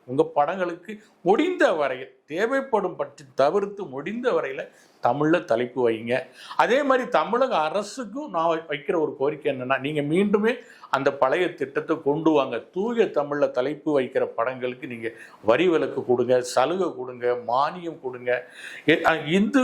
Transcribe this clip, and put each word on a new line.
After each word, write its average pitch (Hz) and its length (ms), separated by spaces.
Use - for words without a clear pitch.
உங்க 131 160
படங்களுக்கு 175 800
முடிந்த 302 520
வரையில், 131 540
தேவைப்படும் 208 720
பட்சம் - 380
தவிர்த்து 196 500
முடிந்த 190 480
வரையில 143 360
தமிழ்ல 151 420
தலைப்பு 123 460
வைங்க. 117 360
அதே 214 260
மாதிரி 254 260
தமிழக 208 480
அரசுக்கும் 202 760
நான் 170 180
வை-, 160 200
வைக்கிற 151 320
ஒரு 139 160
கோரிக்கை 151 360
என்னன்னா, 127 260
நீங்க 147 220
மீண்டுமே 202 540
அந்த 139 220
பழைய 165 420
திட்டத்தை 156 480
கொண்டு 156 280
வாங்க. 131 280
தூய 220 460
தமிழ்ல 143 460
தலைப்பு 143 500
வைக்கிற 123 260
படங்களுக்கு 127 600
நீங்க 117 260
வரி 135 260
விலக்கு 139 360
கொடுங்க, 123 360
சலுகை 147 560
கொடுங்க, 123 500
மானியம் 156 540
கொடுங்க. 123 460
எ-, - 200
அ, 160 100
இந்த, 190 480